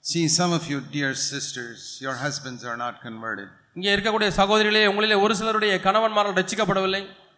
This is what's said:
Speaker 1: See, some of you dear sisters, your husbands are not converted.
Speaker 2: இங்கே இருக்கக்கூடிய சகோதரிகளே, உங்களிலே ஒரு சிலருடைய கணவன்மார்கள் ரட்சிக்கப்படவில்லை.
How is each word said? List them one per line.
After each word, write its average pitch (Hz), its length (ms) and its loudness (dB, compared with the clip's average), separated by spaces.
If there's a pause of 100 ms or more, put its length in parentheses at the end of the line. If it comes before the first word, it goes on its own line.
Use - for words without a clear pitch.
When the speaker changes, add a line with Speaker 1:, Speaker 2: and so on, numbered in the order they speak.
(120)
Speaker 1:
See, 170 120 2 (140)
some 175 200 2
of 160 140 -2
you 143 80 -4 (160)
dear 139 160 -2 (200)
sisters, 123 480 -10 (260)
your 135 180 -4
husbands 139 460 -8
are 117 160 -6
not 120 100 -8 (120)
converted. 110 420 -10 (280)
Speaker 2:
இங்கே 190 180 0
இருக்கக்கூடிய 214 340 0 (100)
சகோதரிகளே, 214 420 4 (100)
உங்களிலே 208 340 2
ஒரு 220 100 4
சிலருடைய 214 380 0 (120)
கணவன்மார்கள் 208 540 2
ரட்சிக்கப்படவில்லை. 190 640 0 (340)